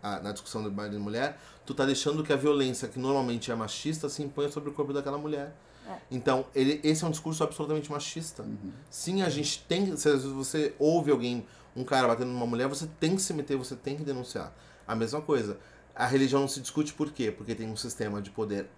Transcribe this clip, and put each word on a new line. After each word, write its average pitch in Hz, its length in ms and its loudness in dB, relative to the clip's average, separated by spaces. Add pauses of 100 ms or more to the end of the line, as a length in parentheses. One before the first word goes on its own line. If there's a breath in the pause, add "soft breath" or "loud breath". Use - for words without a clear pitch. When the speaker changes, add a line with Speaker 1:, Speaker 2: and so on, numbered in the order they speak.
Speaker 1:
ah, 101 180 -6
na 101 120 -4
discussão - 300 -8
de 104 60 -4
marido 104 280 -6
e - 20 -4
mulher, 117 400 -2 (260 loud breath)
tu 143 80 -8
tá 135 120 2
deixando 143 400 0
que 151 80 2
a - 20 6
violência, 135 540 2
que 131 100 -8
normalmente 127 520 0
é 117 40 0
machista, 143 540 -4
se 151 120 -6
imponha 143 280 -2
sobre 147 200 -6
o 143 40 -10
corpo 143 180 -2
daquela 143 260 -2
mulher. 147 380 -6 (320 loud breath)
Speaker 2:
É. - 100 -10 (120 loud breath)
Speaker 1:
Então, 131 460 2
ele, 139 280 4
esse 156 200 4
é 170 40 2
um 156 40 2
discurso 156 320 -2
absolutamente 151 480 -2
machista. 147 500 -8
Speaker 3:
Uhum. 107 300 -8 (180)
Speaker 1:
Sim, 190 320 -2
a 175 80 2
gente 143 380 -2
tem, 190 180 4 (100)
se 147 140 4
às 135 140 4
vezes 139 80 -4
você 135 480 0
ouve 151 320 6
alguém, 120 340 2 (300 loud breath)
um 127 80 -4
cara 131 240 4
batendo 123 240 2
numa 123 160 -2
mulher, 120 200 2
você 147 200 -4 (120)
tem 165 160 4
que 190 60 2
se - 140 -2
meter, 143 200 -2
você 131 200 -4
tem 135 200 -6
que 156 80 -6
denunciar. 127 480 -6 (360 loud breath)
A 113 80 -2
mesma 117 260 0
coisa. 117 380 2 (360 loud breath)
A 120 120 2
religião 135 340 6
não 139 60 2
se 135 120 -4
discute 151 340 -2
por 151 180 -2
quê? 110 180 0
Porque 110 240 -6
tem 110 160 -6
um 110 60 -6
sistema 107 440 -4
de 98 120 -8
poder 101 360 -2 (100)